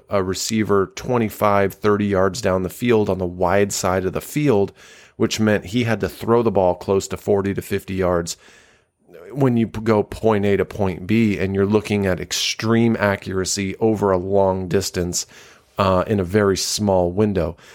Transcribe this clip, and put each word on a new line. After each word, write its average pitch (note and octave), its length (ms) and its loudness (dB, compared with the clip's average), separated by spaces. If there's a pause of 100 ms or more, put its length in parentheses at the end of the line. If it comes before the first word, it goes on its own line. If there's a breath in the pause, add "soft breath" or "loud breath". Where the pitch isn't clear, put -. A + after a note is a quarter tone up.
a G2+ 140 0
receiver G2 720 0
twenty-five, G#2 800 0
thirty G#2 320 0
yards F#2+ 340 0
down F#2 220 0
the F2+ 60 -4
field A2 420 0
on F#2 80 -2
the F2+ 80 -4
wide F#2 440 0
side F#2 340 -2
of F2+ 80 -4
the - 80 -4
field, A2+ 520 0 (440 loud breath)
which A2 220 -2
meant G#2+ 260 2
he A2+ 180 -2
had A2 160 -2
to G2 100 -2
throw A#2 320 0
the A2+ 80 2
ball F#2 240 2
close G2 360 -2
to F2+ 80 -8
forty G2 360 0
to F2 80 -6
fifty F#2+ 320 -6
yards F2+ 420 0 (960 soft breath)
when B2+ 260 2
you A2+ 100 2
p-, A2 140 -10
go G#2+ 200 2
point G#2 440 0
A G2+ 120 2
to F#2+ 80 2
point F#2+ 400 -4
B, G#2+ 320 2
and F#2+ 160 -2
you're G2 140 2
looking G#2 400 0
at F2+ 120 -2
extreme A2+ 800 0
accuracy G2 760 -2
over G#2 360 0
a F#2 60 2
long F#2+ 500 0
distance, F2 600 -2 (500 loud breath)
uh, F#2+ 300 2
in G#2 120 0
a F#2+ 40 0
very G2 340 2
small F#2 540 0
window. F#2 460 0 (180 loud breath)